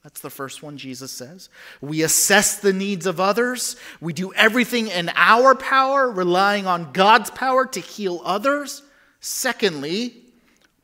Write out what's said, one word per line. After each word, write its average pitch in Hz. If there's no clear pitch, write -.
That's -
the 139
first 135
one 147
Jesus 127
says. 160
We 151
assess 196
the 202
needs 190
of 175
others. 226
We 165
do 185
everything 220
in 175
our 233
power, 269
relying 190
on 170
God's 202
power 262
to 254
heal 180
others. 269
Secondly, 202